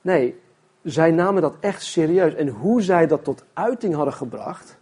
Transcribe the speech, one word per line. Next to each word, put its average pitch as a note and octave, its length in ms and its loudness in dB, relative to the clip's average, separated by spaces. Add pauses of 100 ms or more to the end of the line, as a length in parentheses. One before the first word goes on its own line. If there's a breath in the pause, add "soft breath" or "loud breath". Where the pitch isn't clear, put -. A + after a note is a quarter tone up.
Nee, C#3+ 400 0 (420)
zij D#3+ 280 2
namen F3+ 320 2
dat D3 180 0
echt - 220 -4
serieus. E3 520 2
En D3 140 -2
hoe F3 340 0
zij F3 240 4
dat D3 180 0
tot C3+ 280 -6
uiting G#3+ 420 -4
hadden C#3+ 200 -2
gebracht A#2+ 680 -12